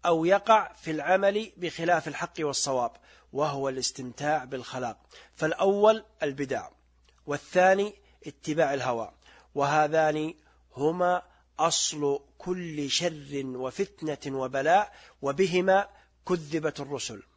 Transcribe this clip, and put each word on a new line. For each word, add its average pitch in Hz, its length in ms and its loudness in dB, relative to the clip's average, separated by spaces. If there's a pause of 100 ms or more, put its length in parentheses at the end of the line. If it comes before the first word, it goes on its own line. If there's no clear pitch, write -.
أو 165 180 4
يقع 202 480 4
في - 180 -12
العمل 190 640 0
بخلاف 165 520 -2
الحق 160 320 -8
والصواب، 131 520 -2 (400)
وهو 139 360 -2
الاستمتاع 131 760 -4
بالخلاق. 127 540 -8 (360)
فالأول 202 720 4 (180)
البدع، 135 460 -4 (580)
والثاني 190 680 2 (320)
اتباع 147 480 -2
الهوى، 120 380 -4 (420)
وهذان 151 800 2 (420)
هما 175 460 0 (360)
أصل 147 600 0 (180)
كل 160 520 -6
شر 143 540 -4
وفتنة 135 920 -6
وبلاء، 139 540 2 (300)
وبهما 180 640 2 (400)
كذبت 156 520 -4
الرسل 127 420 -10 (140)